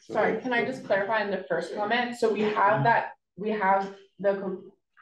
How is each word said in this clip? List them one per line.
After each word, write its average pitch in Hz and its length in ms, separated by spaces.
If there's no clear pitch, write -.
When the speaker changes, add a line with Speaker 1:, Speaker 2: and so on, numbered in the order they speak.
Speaker 1:
So 220 140
Speaker 2:
sorry, - 260
can 247 120
I 240 120
just - 200
clarify 208 380
on 202 80
the 185 180
first 170 240
comment? 233 440
So 220 160
we 202 80
have 208 420
that, 226 280
we 208 140
have 196 440
the, 196 160
Ko-, 190 280